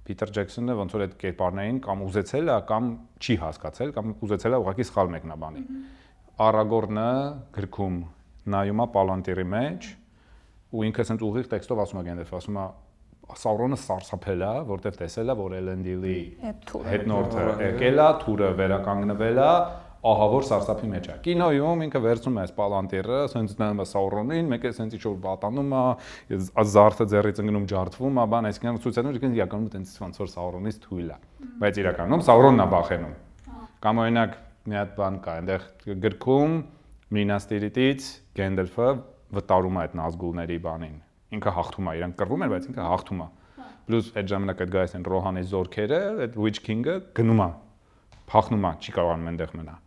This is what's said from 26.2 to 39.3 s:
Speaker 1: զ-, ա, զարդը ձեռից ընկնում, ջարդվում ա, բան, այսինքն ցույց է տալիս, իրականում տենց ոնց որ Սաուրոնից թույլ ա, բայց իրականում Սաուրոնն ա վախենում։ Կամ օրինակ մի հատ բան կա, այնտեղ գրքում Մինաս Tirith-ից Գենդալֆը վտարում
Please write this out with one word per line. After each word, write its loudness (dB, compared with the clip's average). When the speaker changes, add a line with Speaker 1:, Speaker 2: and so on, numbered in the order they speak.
Speaker 1:
զ-, -4
ա, 2
զարդը 8
ձեռից 2
ընկնում, 0
ջարդվում -2
ա, 4
բան, 0
այսինքն -4
ցույց -2
է -2
տալիս, -2
իրականում 0
տենց -12
ոնց -12
որ -4
Սաուրոնից -6
թույլ -8
ա, -10
բայց 0
իրականում 2
Սաուրոնն 10
ա 6
վախենում։ 0
Կամ 2
օրինակ 2
մի -6
հատ -4
բան -2
կա, -8
այնտեղ -2
գրքում 2
Մինաս 0
Tirith-ից 0
Գենդալֆը 0
վտարում 2